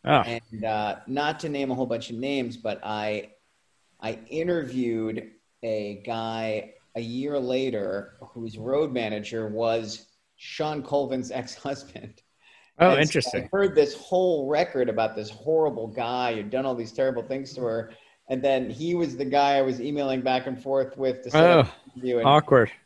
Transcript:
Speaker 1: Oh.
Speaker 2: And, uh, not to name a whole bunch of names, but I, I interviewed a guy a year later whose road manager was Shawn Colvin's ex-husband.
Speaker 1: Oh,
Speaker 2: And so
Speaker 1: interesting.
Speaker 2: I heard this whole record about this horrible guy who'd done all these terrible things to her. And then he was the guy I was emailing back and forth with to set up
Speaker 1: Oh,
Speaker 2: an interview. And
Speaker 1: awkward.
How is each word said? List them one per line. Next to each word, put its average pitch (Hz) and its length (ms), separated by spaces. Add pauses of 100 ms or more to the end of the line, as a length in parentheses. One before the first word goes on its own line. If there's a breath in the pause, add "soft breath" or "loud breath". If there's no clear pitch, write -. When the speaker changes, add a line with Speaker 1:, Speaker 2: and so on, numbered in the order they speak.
Speaker 1:
Oh. 143 160
Speaker 2:
And, 113 440
uh, 107 320 (100)
not 143 340
to 160 80
name 139 220
a 123 40
whole 127 120
bunch 117 220
of 117 80
names, 127 400
but 104 260
I, 107 480 (720)
I 113 180 (100)
interviewed 127 1000 (320)
a 104 420
guy 113 680 (240)
a 117 40
year 131 360
later 117 840
whose 113 360
road 131 360
manager 110 560
was 113 580 (300)
Shawn 151 460
Colvin's 131 480
ex-husband. - 920 (580 soft breath)
Speaker 1:
Oh, 175 100
Speaker 2:
And 160 60
so 139 60
Speaker 1:
interesting. 147 440
Speaker 2:
I - 60
heard 196 240
this 143 200
whole 180 520
record 143 420
about 110 260
this 104 140
horrible 143 580
guy 120 480
who'd 104 140
done 127 160
all 127 100
these 113 160
terrible 131 320
things 135 320
to 131 60
her. 113 320 (360 soft breath)
And 131 120
then 131 280
he 156 260
was 151 200
the 135 100
guy 143 300
I 135 60
was 127 200
emailing 135 400
back 131 260
and 123 140
forth 135 360
with 131 260
to 123 80
set 156 120
up 170 220
Speaker 1:
Oh, 87 40
Speaker 2:
an - 260
interview. 123 240
And 113 80
Speaker 1:
awkward. 139 440 (140)